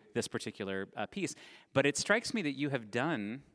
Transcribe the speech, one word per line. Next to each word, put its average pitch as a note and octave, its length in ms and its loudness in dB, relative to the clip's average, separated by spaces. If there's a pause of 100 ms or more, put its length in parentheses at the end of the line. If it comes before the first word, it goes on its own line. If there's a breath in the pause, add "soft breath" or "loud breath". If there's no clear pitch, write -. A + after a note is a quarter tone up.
(140)
this A#2 140 0
particular, G2 680 -4
uh, G#2+ 80 -4
piece. F3+ 300 -4 (400 loud breath)
But C3+ 100 8
it C#3+ 140 4
strikes - 340 2
me A3+ 100 0
that D3 100 0
you C3+ 180 -2
have A#2 200 -2
done A#2+ 520 -2 (120)